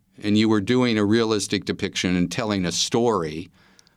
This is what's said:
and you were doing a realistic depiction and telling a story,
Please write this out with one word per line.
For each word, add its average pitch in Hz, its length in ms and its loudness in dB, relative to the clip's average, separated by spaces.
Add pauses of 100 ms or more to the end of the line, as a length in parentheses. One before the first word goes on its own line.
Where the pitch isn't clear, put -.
(220)
and 104 160 2
you 110 100 4
were 107 140 2
doing 123 340 2
a 104 80 2
realistic 107 640 0
depiction 90 500 -2
and 87 140 0
telling 107 340 -2
a 85 80 -2
story, 90 800 -2 (460)